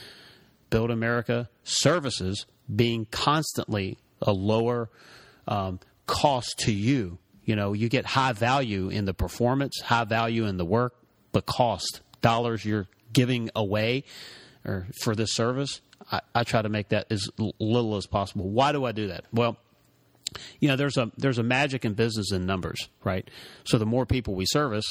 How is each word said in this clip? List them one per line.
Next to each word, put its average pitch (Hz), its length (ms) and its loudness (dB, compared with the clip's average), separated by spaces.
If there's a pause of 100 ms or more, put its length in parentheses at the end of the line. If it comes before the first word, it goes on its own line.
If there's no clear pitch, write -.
(720)
Build 117 200 2
America 117 580 0 (160)
Services 131 840 0 (280)
being 117 360 2
constantly - 880 0 (240)
a 107 100 4
lower, 113 560 0 (580)
um, 95 340 -2 (260)
cost - 540 0
to 113 120 2
you. 104 460 0 (260)
You 110 120 2
know, 104 180 0
you 110 140 0
get 123 180 0
high 131 260 2
value 110 560 0
in 101 160 -2
the 95 100 -2
performance, 131 680 -2
high 117 200 2
value 113 420 0
in 95 100 -2
the 90 80 -2
work, 117 300 0 (380)
but 113 140 2
cost, - 540 0 (220)
dollars 117 420 2
you're 104 240 0 (240)
giving 123 420 2
away 110 500 0 (600)
or 95 220 -4 (160)
for 113 120 0
this 107 200 -2
service, 127 480 -2 (280)
I, 104 100 -2 (140)
I 120 100 2
try 113 180 2
to 107 80 -2
make 104 180 -2
that 104 220 0
as 104 180 -2 (100)
l-, 107 220 -2
little 110 360 2
as 95 100 -6
possible. 98 420 -2
Why 131 240 4
do 139 140 -2
I 113 60 -2
do 104 160 -4
that? - 220 -8
Well, 120 280 2 (1000)
you 151 100 4
know, 135 80 2
there's 139 200 0
a, 120 220 0
there's 131 200 2
a 117 60 2
magic 131 400 2
in 110 100 0
business 107 380 0
in 92 140 0
numbers, 92 420 -4 (160)
right? 95 240 -4 (360)
So - 140 4
the 107 80 0
more 127 200 0
people 120 280 -2
we 92 120 -2
service, 117 440 0